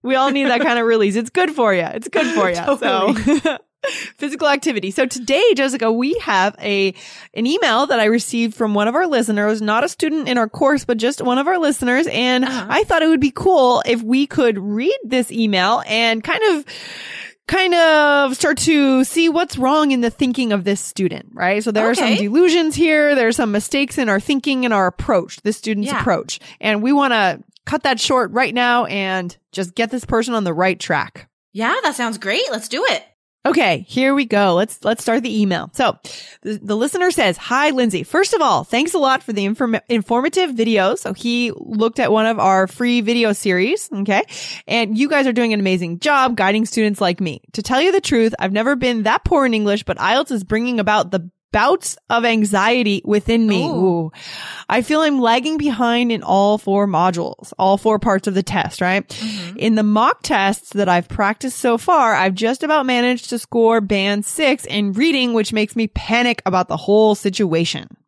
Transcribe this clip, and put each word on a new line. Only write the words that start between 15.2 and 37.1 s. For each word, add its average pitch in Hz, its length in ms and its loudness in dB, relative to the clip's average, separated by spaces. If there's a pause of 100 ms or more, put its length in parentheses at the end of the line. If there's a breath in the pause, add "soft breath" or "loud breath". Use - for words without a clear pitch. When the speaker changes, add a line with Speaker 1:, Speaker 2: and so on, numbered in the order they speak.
Speaker 1:
email 208 560 0
and 226 340 0
kind 320 280 -2
of, 294 140 0 (840 loud breath)
kind 370 260 2
of 294 640 4
start 302 200 0
to 277 480 4
see 330 240 0
what's 330 300 -2
wrong 285 340 2
in 254 80 0
the 233 100 0
thinking 247 420 -2
of 202 120 0
this 202 160 -2
student, - 520 -4
right? 190 300 0
So 226 100 -2
there 214 180 2
are - 40 2
some 262 180 0
Speaker 2:
Okay. 214 100 2
Speaker 1:
delusions 320 520 2
here. 302 400 2
There 240 140 2
are 240 40 2
some 233 200 0
mistakes 277 460 -2
in 247 100 0
our 196 120 2
thinking 269 440 -2
and 233 100 0
our 190 120 2
approach, - 560 -2
this 214 140 -2
student's 214 340 -4
Speaker 2:
Yeah. 254 100 -4
Speaker 1:
approach. - 380 -2 (220 loud breath)
And 208 220 -2
we 254 100 2
wanna 233 480 2 (260)
cut - 160 -4
that 262 180 0
short 254 320 0
right 247 220 0
now 240 320 2
and 185 500 -4 (140)
just 180 240 -8
get 233 160 -2
this 247 140 -6
person 233 300 -2
on 214 100 0
the 170 100 -2
right 185 240 0
track. - 500 -6 (240)
Speaker 2:
Yeah, 226 300 -2
that 311 140 -2
sounds 226 200 -4
great. 226 340 -2
Let's 233 180 -8
do 349 200 -4
it. - 160 -4 (400)
Speaker 1:
Okay, 240 440 0
here 262 260 0
we 277 100 0
go. 202 300 2
Let's, 196 300 -2
let's 233 180 0
start 233 220 0
the 220 160 -2
email. 190 320 0
So - 260 -2 (440 loud breath)
the, 208 200 -8
the 208 140 -4
listener 349 340 0